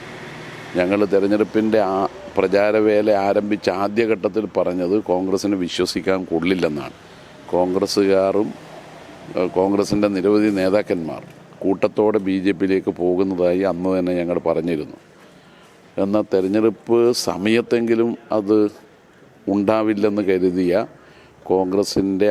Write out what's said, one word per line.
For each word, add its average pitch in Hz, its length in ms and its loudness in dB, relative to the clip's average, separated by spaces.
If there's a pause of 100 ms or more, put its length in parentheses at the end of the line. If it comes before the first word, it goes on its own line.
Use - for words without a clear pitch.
(760)
ഞങ്ങൾ 95 220 2 (140)
തെരഞ്ഞെടുപ്പിൻ്റെ 107 680 2 (160)
ആ - 20 0 (380)
പ്രചാരവേല 104 720 2 (180)
ആരംഭിച്ച 104 400 0 (160)
ആദ്യഘട്ടത്തിൽ 104 640 -2 (120)
പറഞ്ഞത് 90 380 0 (140)
കോൺഗ്രസിനെ 95 560 0
വിശ്വസിക്കാൻ 92 540 -2 (120)
കൊള്ളില്ലെന്നാണ്. 82 640 -2 (580)
കോൺഗ്രസ്സുകാരും, 95 920 2 (920)
ഏഹ്, 90 200 0
കോൺഗ്രസിൻ്റെ 101 580 2
നിരവധി 104 340 2 (100)
നേതാക്കന്മാർ 92 640 -2 (420)
കൂട്ടത്തോടെ 104 640 2
ബി 95 180 0
ജെ 98 140 2
പിയിലേക്ക് 95 320 0 (100)
പോകുന്നതായി 90 600 0 (100)
അന്ന് 87 260 -4
തന്നെ 90 240 -2
ഞങ്ങൾ 87 160 -2 (100)
പറഞ്ഞിരുന്നു. 80 500 -4 (1080)
എന്നാൽ 104 200 0 (100)
തെരഞ്ഞെടുപ്പ് 107 640 0 (300)
സമയത്തെങ്കിലും 113 840 0 (280)
അത് 104 200 2 (960)
ഉണ്ടാവില്ലെന്ന് 104 760 0
കരുതിയ 90 440 2 (760)
കോൺഗ്രസിൻ്റെ 95 800 0